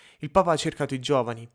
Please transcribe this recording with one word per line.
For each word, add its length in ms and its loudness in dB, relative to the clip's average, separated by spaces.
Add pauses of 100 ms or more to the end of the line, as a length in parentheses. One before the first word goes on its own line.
(220)
Il 80 -8
Papa 220 4
ha 40 4
cercato 380 -4
i 60 -6
giovani, 540 0